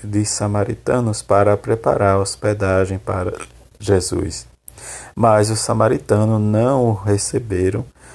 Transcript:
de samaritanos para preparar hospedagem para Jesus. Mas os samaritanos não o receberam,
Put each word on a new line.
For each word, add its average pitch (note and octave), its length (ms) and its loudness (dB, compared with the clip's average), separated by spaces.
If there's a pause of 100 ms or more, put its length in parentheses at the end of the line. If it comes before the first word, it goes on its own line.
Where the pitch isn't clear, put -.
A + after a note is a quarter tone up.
de G#2 200 -2
samaritanos G#2+ 960 -2
para G2+ 360 2
preparar G#2+ 640 0
hospedagem F#2+ 800 -2
para F#2 320 -6 (480)
Jesus. F2+ 640 -2 (720)
Mas G#2+ 340 4
os A2 80 -2
samaritanos A2 800 2
não A#2 440 2
o A2+ 80 2
receberam, G2+ 920 -2 (300)